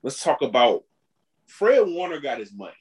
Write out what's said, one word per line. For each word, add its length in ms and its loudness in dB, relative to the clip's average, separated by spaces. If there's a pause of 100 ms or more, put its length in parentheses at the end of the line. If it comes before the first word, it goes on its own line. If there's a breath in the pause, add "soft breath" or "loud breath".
let's 200 -8
talk 200 0
about 420 2 (640)
Fred 400 2
Warner 340 -8
got 180 -6
his 140 -14
money. 280 -16